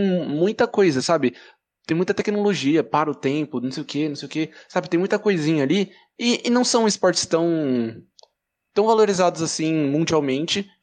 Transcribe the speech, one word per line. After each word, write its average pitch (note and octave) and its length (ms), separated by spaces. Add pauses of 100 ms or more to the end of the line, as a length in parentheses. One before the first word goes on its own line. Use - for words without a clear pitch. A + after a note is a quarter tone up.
(280)
muita F#3+ 400
coisa, E3+ 340
sabe? C#3+ 340 (520)
Tem D#3+ 80
muita F3+ 180
tecnologia, G3 720
para D3+ 260
o C#3 60
tempo, C#3 460
não C3 100
sei D3 120
o - 20
quê, D3+ 240
não C#3+ 60
sei C#3+ 120
o - 40
quê, D#3 200 (160)
sabe? E3 220
Tem E3+ 100
muita G3 200
coisinha D#3+ 440
ali F#3 280 (280)
e, A#3 260
e A#3+ 40
não A#3+ 160
são A3+ 220
esportes F#3+ 400
tão, D3 720 (720)
tão G3+ 140
valorizados F#3 540
assim D#3+ 320
mundialmente D#3 960 (140)